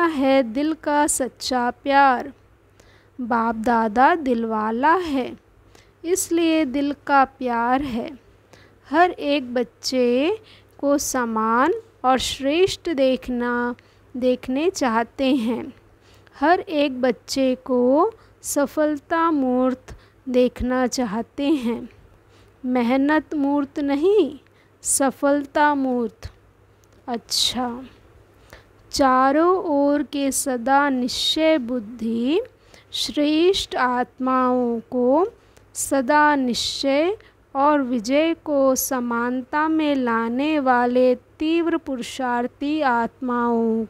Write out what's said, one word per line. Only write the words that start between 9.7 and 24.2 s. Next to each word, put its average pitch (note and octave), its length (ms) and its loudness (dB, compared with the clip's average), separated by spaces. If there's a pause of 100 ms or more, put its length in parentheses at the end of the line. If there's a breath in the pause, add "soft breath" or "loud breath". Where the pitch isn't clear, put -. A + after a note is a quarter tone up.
को C#4+ 200 0
समान A#3 760 0 (300)
और B3+ 140 4
श्रेष्ठ D#4+ 720 -2
देखना, B3 840 -2 (400 soft breath)
देखने B3+ 560 -2
चाहते B3+ 640 0
हैं। A#3 360 -4 (640 soft breath)
हर E4+ 240 2
एक C#4+ 400 -2
बच्चे B3+ 540 0 (100)
को C4 460 2 (340 soft breath)
सफलता D4+ 840 -2
मूर्त B3+ 640 0 (320 soft breath)
देखना B3+ 600 0
चाहते A#3 580 -6
हैं, A#3+ 440 -2 (760 soft breath)
मेहनत C4+ 720 0
मूर्त C#4+ 460 -2
नहीं, C#4+ 580 0 (440 soft breath)